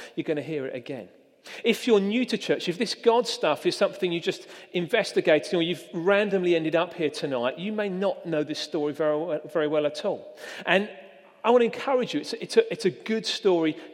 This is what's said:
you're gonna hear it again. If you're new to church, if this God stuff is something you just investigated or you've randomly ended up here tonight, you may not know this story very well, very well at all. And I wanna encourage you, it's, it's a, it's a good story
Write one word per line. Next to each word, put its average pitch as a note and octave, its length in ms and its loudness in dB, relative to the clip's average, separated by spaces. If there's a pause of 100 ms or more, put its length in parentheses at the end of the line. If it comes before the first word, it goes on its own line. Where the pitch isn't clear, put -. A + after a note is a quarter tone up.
(140)
you're E3 80 -4
gonna D3+ 180 -2
hear C#3 260 -6
it C3 100 -8
again. B2 320 -10 (560)
If A3+ 220 0
you're G#3+ 140 6
new A3 260 0
to A3+ 100 -2
church, - 320 -2
if E3+ 80 -4
this - 180 -2
God A#3 320 4
stuff - 380 0
is F3+ 100 2
something F#3+ 380 0
you E3+ 80 -2
just - 260 -4 (280)
investigated F3 800 2
or E3+ 80 2
you've F3 200 -2 (120)
randomly F#3 600 2
ended D#3+ 220 2
up E3+ 160 0
here D#3 160 -2
tonight, C3 500 -2
you G3+ 140 -6
may G#3 160 -2
not F#3 380 -2
know D#3 160 0
this D3+ 160 -6
story D3+ 340 -2
very D3+ 240 0
well, D#3 240 -2 (100)
very D3+ 160 2
well D3 200 2
at D3 180 -6
all. - 320 -6 (300)
And G3+ 240 2 (520)
I G#3+ 60 2
wanna A#3+ 160 6
encourage B3+ 480 0
you, D3 80 -2
it's, D3+ 140 -6
it's - 240 -2
a, A3+ 120 6
it's - 140 -2
a F#3 60 4
good - 340 -4
story E3 500 2 (200)